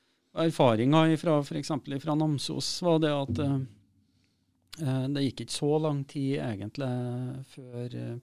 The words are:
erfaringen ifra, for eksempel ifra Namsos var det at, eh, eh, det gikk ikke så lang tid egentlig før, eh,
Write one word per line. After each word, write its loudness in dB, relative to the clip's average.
erfaringen 6
ifra, 2
for -8
eksempel -6
ifra -2
Namsos -2
var 4
det 2
at, -2
eh, 0
eh, -2
det -2
gikk -4
ikke -8
så 2
lang 0
tid -2
egentlig -4
før, -10
eh, -8